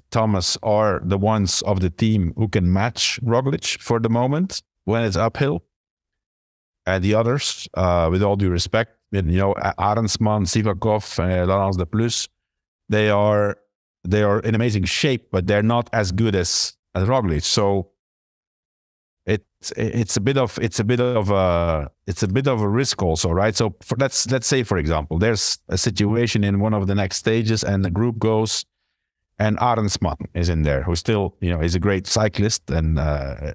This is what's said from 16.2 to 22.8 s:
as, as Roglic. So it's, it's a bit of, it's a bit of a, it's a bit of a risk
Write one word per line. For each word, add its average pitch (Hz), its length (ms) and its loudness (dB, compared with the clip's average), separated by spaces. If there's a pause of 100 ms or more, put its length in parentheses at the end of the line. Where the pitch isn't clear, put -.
as, - 400 -2 (180)
as 95 140 0
Roglic. 98 340 0
So 101 480 0 (1300)
it's, - 480 -4
it's - 440 -2
a 107 40 0
bit 135 180 2
of, 123 240 0
it's 113 160 -2
a 110 60 0
bit 120 160 2
of 117 300 0
a, 85 600 2 (160)
it's 92 160 -4
a 104 60 0
bit 131 180 0
of 123 140 0
a 104 80 0
risk 120 340 -2